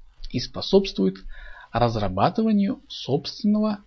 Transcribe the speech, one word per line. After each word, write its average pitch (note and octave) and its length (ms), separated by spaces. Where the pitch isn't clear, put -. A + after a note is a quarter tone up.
и B2+ 80
способствует F#3+ 760
разрабатыванию A#2+ 1160
собственного G#2+ 1000